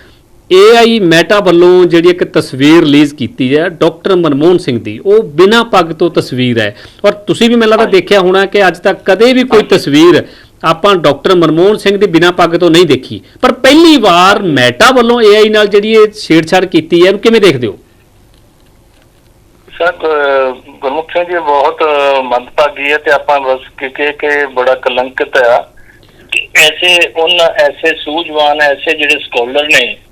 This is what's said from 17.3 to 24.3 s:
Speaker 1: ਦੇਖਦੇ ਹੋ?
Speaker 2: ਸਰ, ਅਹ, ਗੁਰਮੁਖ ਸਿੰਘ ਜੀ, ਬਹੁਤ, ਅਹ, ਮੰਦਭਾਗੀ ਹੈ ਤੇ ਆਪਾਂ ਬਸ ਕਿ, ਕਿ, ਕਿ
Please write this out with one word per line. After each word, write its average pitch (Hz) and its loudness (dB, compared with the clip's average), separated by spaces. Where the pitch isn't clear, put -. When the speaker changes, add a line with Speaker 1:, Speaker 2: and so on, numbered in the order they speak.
Speaker 1:
ਦੇਖਦੇ 135 0
ਹੋ? 92 -10
Speaker 2:
ਸਰ, 175 -4
ਅਹ, 139 -4
ਗੁਰਮੁਖ 139 -8
ਸਿੰਘ 175 -2
ਜੀ, 175 -6
ਬਹੁਤ, 151 -2
ਅਹ, 139 0
ਮੰਦਭਾਗੀ 139 -4
ਹੈ 151 0
ਤੇ 151 -4
ਆਪਾਂ 143 0
ਬਸ 131 -4
ਕਿ, 135 -10
ਕਿ, 147 -6
ਕਿ 147 -4